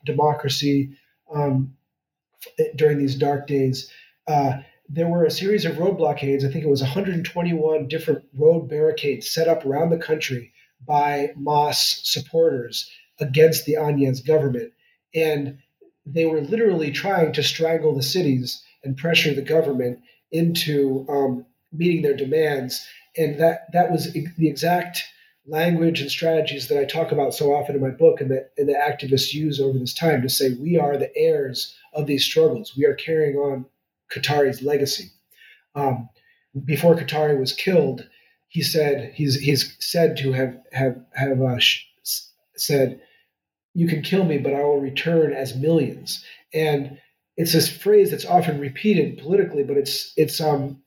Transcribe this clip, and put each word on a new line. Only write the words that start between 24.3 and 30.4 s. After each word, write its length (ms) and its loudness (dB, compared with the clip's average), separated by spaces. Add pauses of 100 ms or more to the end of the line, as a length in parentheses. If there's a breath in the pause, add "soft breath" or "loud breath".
the 100 4
exact 560 -2 (420 loud breath)
language 540 0
and 100 -8
strategies 580 -2
that 100 0
I 60 2
talk 260 -4
about 240 0
so 200 0
often 200 -2
in 60 0
my 100 -2
book 300 4
and 100 -2
that, 260 -2
and 120 0
that 80 2
activists 560 0
use 280 -2
over 180 2
this 160 -6
time 280 0
to 60 -2
say, 240 0